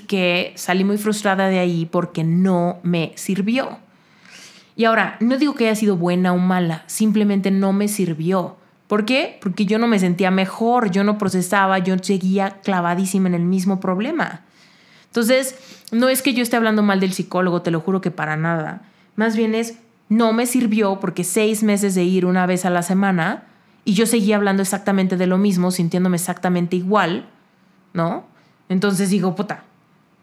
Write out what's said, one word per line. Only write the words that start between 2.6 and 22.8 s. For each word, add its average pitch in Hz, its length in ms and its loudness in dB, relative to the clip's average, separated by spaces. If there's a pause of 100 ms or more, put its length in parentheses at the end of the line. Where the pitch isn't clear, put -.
me 170 320 -2
sirvió. 208 600 -4 (1000)
Y 226 80 0
ahora, 220 340 2
no 240 180 2
digo 277 200 0
que 226 100 2
haya 220 80 2
sido 208 220 2
buena 180 360 2
o 180 60 2
mala, 180 480 0
simplemente 202 640 0
no 196 220 2
me 202 160 0
sirvió. 170 680 -2 (300)
¿Por 208 180 0
qué? 262 380 -2
Porque 196 240 -2
yo 214 140 0
no 240 80 2
me 220 100 2
sentía 185 320 2
mejor, 208 640 0
yo 196 100 2
no 208 160 0
procesaba, 190 640 0
yo 190 200 0
seguía 190 640 -2
clavadísima 190 640 0
en 180 80 0
el 170 80 0
mismo 190 380 0
problema. 190 640 -4 (640)
Entonces, 262 500 0 (340)
no 240 180 2
es 262 140 0
que 269 120 0
yo 247 100 0
esté 233 100 0
hablando 220 300 2
mal 196 160 2
del 185 140 0
psicólogo, 175 480 -2
te 170 100 -2
lo 165 80 0
juro 190 200 -2
que 175 120 -4
para 156 240 -4
nada. 160 460 -4 (340)
Más 220 180 0
bien 220 220 0
es, 233 180 -4 (340)
no 226 240 2
me 233 140 0
sirvió 214 540 0
porque 180 240 -4
seis 214 400 0
meses 202 320 2
de 180 80 2
ir 180 220 2
una 180 200 2
vez 180 180 0
a 180 60 0
la 175 140 0